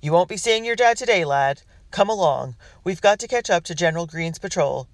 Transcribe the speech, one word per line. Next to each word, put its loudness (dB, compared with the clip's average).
You -4
won't 4
be -10
seeing 0
your -4
dad 4
today, 0
lad. 0
Come 2
along. -2
We've -4
got 6
to -12
catch -2
up 2
to -10
General -2
Greene's -8
patrol. -4